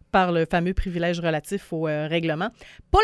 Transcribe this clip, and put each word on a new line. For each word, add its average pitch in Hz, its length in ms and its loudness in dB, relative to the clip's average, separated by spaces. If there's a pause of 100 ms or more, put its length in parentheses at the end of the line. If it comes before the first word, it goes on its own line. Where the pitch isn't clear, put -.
(140)
par 180 200 4
le 165 120 2
fameux 180 300 0
privilège 175 460 -2
relatif 165 520 -2
au, 160 140 -2
euh, 151 220 -2
règlement. 165 420 0 (400)
Pas 370 140 0